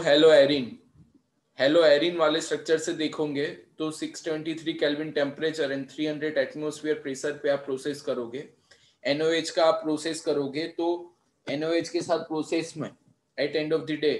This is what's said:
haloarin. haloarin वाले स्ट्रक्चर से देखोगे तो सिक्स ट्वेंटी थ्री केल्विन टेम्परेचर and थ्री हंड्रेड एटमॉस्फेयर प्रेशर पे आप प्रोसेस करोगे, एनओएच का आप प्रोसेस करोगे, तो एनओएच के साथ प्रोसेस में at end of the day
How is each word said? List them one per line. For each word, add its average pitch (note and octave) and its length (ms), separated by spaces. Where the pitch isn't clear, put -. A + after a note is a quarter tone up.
haloarin. D3 600
haloarin D3+ 580
वाले D#3 260
स्ट्रक्चर D#3 360
से D#3+ 160
देखोगे D3 520
तो D#3 140
सिक्स - 320
ट्वेंटी D#3 320
थ्री D#3+ 180
केल्विन D3+ 380
टेम्परेचर D3 640
and C3+ 160
थ्री D3+ 140
हंड्रेड D3+ 320
एटमॉस्फेयर D3+ 600
प्रेशर C#3+ 440
पे C#3+ 60
आप C#3 160
प्रोसेस C#3 360
करोगे, B2 420
एनओएच D#3 460
का E3+ 160
आप D#3+ 180
प्रोसेस D#3 380
करोगे, C#3+ 460
तो E3+ 500
एनओएच D#3 420
के F3 120
साथ E3 180
प्रोसेस D#3+ 580
में B2 120
at C#3+ 180
end D#3 180
of D#3+ 80
the D3+ 160
day D3 220